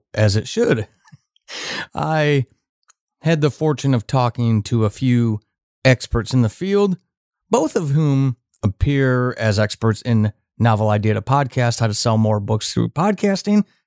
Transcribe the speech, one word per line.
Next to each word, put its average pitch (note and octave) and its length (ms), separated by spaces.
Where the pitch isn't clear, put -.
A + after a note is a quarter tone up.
as G#2+ 240
it G#2+ 100
should. C3 400
<laughs> - 540
I D3 500
had D#3+ 180
the C#3+ 100
fortune C#3 440
of A#2 120
talking A#2 580
to A2+ 200
a G2+ 60
few A#2 500
experts A#2+ 480
in B2+ 80
the A2 80
field, G3 480
both C#4+ 260
of F3 140
whom C#3 480
appear B2+ 760
as A2 200
experts G#2+ 440
in A2 320
Novel A2 320
Idea G#2+ 240
to G2+ 80
Podcast, C3 580
How A#2 60
to G#2 80
Sell A2 240
More G#2+ 220
Books G#2 340
Through A#2 160
Podcasting, G3+ 760